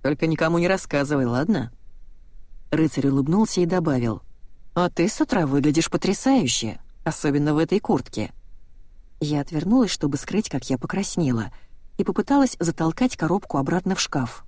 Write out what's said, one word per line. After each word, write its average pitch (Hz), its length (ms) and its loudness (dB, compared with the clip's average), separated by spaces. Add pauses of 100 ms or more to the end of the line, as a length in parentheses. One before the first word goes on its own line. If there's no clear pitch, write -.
"Только 151 260 0
никому 160 300 2
не 175 100 2
рассказывай, 143 580 0
ладно?" 127 460 0 (960)
Рыцарь 156 380 2
улыбнулся 160 520 2
и 175 60 4
добавил: 147 560 0 (520)
"А 175 140 2
ты 170 200 0
с - 120 -4
утра 208 260 2
выглядишь 143 440 2
потрясающе, 180 920 0 (240)
особенно 147 500 2
в 151 40 4
этой 170 220 2
куртке". - 520 -2 (880)
Я 147 200 0
отвернулась, 180 500 2
чтобы 143 260 -2
скрыть, - 320 -2
как - 220 -6
я 127 80 0
покраснела — 131 720 -2 (480)
и 190 60 0
попыталась 269 560 2
затолкать 165 560 0
коробку 165 420 0
обратно 175 360 0
в - 60 -4
шкаф. - 480 -4